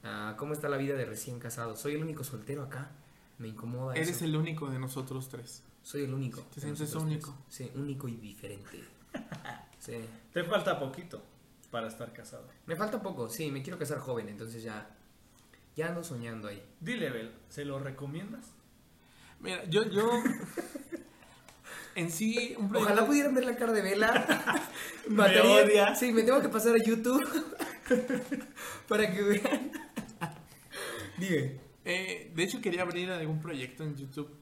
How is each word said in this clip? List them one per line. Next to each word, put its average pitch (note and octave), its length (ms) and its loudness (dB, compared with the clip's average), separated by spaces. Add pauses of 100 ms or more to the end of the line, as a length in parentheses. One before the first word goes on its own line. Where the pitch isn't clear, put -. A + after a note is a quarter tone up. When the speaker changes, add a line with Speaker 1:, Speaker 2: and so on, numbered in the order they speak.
Speaker 1:
ah, G#2+ 340 -8
¿cómo D3 160 -6
está D3 160 -4
la C#3 80 0
vida C#3 180 -2
de B2+ 100 -2
recién A2 340 -10
casados? A#2 400 -8
Soy D3 160 -4
el D3+ 80 -4
único D#3 200 -6
soltero C3 400 -8
acá. C3 280 -10 (460)
Me A2+ 120 -10
incomoda B2 460 -6
Speaker 2:
Eres D#3+ 140 0
Speaker 1:
eso. F3 160 -4
Speaker 2:
el D#3 100 0
único D#3 340 -2
de C3 100 -4
nosotros C3 500 -6
tres. - 340 -14 (180)
Speaker 1:
Soy C#3+ 220 -6
el C3 100 -4
único B2+ 280 -4
Speaker 2:
¿Te - 140 -20
Speaker 1:
de C#3+ 60 -10
Speaker 2:
sientes D3 200 -6 (120)
Speaker 1:
nosotros D#3+ 100 -2
Speaker 2:
único? D3+ 340 -4 (100)
Speaker 1:
tres. - 100 -18
Sí, B2 180 -10
único C#3 340 -6
y A#2 80 -8
diferente. G2+ 680 -14 (300)
Speaker 2:
<laughs> - 500 -12 (140)
Speaker 1:
Sí. - 160 -14 (400)
Speaker 3:
Te F3 100 0
falta F#3 360 0
poquito C#3+ 420 -8 (480)
para A2+ 180 -4
estar A2+ 240 -12
casado. - 360 -18 (180)
Speaker 1:
Me D#3+ 100 -6
falta G#3+ 280 -4
poco, C#3 260 -6
sí, D3+ 220 -4
me C3+ 100 -6
quiero F3 160 -10
casar C#3+ 220 -4
joven, A#2 300 -6
entonces A2 340 -12
ya, G#2+ 260 -10 (840)
ya D#3+ 140 -2
ando F3 140 -4
soñando A2+ 440 -8
ahí. G2+ 160 -10 (160)
Speaker 3:
Dile, E3 320 -2
Bel, A2+ 200 -6 (180)
¿se C#3+ 160 -10
lo C#3 120 -4
recomiendas? C#3 680 -8 (920)
Speaker 2:
Mira, - 260 -8
yo, F#3+ 220 4
yo, G#3 220 2 (960)
Speaker 1:
<laughs> - 920 -18
Speaker 2:
en E3+ 140 0
sí, A#3 480 0
un G3+ 120 0
proyecto G#3+ 240 4
Speaker 1:
Ojalá A3 140 8
pudieran C#4+ 280 4
ver B3+ 100 4
la A#3 100 0
cara A#3 180 0
de G#3 100 4
Vela. A3 800 4 (240)
Speaker 3:
<laughs> - 200 -12
Me G#3 100 2
Speaker 1:
Mataría G3+ 460 12
Speaker 3:
odia. G#3 320 8
Speaker 1:
Sí, B3 160 4
me A3+ 120 6
tengo C4 180 8
que - 80 2
pasar A3+ 240 4
a A3 100 8
YouTube A3+ 400 4 (840)
<laughs> - 800 -6
para G#3 260 2
que G3 80 0
vean. G3+ 500 2 (1500)
Dime. D3 400 0 (260)
Speaker 2:
Eh, F#3 500 -4
de D#3+ 80 2
hecho, G3 160 -2
quería F3+ 220 0
abrir F3+ 300 -2
algún D#3 280 -2
proyecto D3+ 440 -6
en D3+ 120 -4
YouTube C#3 360 -8 (100)